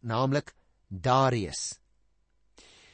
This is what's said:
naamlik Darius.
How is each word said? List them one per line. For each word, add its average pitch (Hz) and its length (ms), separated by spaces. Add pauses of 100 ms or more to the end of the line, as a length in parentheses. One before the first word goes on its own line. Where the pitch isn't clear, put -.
naamlik 131 520 (340)
Darius. 123 920 (1160)